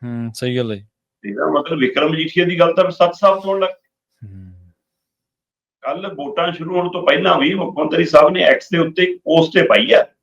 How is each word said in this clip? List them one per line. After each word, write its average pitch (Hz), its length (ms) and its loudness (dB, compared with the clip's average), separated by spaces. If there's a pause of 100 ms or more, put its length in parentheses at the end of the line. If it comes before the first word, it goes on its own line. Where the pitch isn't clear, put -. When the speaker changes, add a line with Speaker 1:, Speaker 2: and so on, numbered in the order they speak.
Speaker 1:
ਹੂੰ, 117 300 -8
ਸਹੀ 123 240 -4
ਗੱਲ 120 140 -2
ਹੈ। 104 180 -12 (360)
Speaker 2:
ਇਹਦਾ 110 200 -6
ਮਤਲਬ 151 340 -2
ਵਿਕਰਮ 139 300 0
ਮਜੀਠੀਆ 160 360 -2
ਦੀ 175 140 0
ਗੱਲ 170 140 4
ਤਾਂ 180 180 2
ਸੱਚ 175 240 2
ਸਾਫ਼ 196 300 2
ਹੋਣ 196 140 -2
ਲੱਗ 185 100 0
ਗਈ। - 580 -20
Speaker 1:
ਹੂੰ। 92 440 -20 (1120)
Speaker 2:
ਕੱਲ੍ਹ 156 260 -6
ਵੋਟਾਂ 143 440 -4
ਸ਼ੁਰੂ 170 240 -6
ਹੋਣ 180 160 -2
ਤੋਂ 175 120 -8
ਪਹਿਲਾਂ 165 360 0
ਵੀ 151 140 -2
ਮੁੱਖ 185 240 -6
ਮੰਤਰੀ 160 280 -2
ਸਾਹਿਬ 147 240 6
ਨੇ 180 140 -2
ਐਕਸ - 260 2
ਦੇ 175 80 0
ਉੱਤੇ 165 260 0
ਇੱਕ 180 140 0
ਪੋਸਟ 165 360 2
ਤੇ 180 100 4
ਪਾਈ 113 280 4
ਆ। - 160 -2 (160)